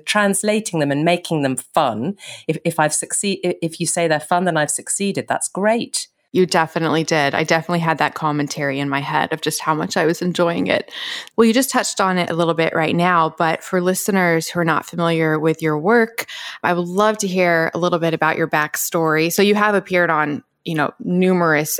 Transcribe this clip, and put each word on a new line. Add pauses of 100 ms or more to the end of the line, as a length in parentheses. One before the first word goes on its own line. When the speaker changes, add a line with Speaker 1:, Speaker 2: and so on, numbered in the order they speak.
Speaker 1:
translating
them
and
making
them
fun, (320)
if,
if
I've
succeed-,
i-,
if
you
say
they're
fun,
then
I've
succeeded.
That's
great. (240)
Speaker 2:
You
definitely
did.
I
definitely
had
that
commentary
in
my
head
of
just
how
much
I
was
enjoying
it. (460)
Well,
you
just
touched
on
it
a
little
bit
right
now,
but
for
listeners
who
are
not
familiar
with
your
work, (360)
I
would
love
to
hear
a
little
bit
about
your
backstory.
So
you
have
appeared
on, (220)
you
know,
numerous